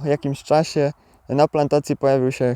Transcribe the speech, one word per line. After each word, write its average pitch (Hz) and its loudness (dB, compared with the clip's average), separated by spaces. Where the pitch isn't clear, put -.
jakimś 143 -4
czasie 147 0
na 143 2
plantacji 147 0
pojawił 135 0
się 123 -2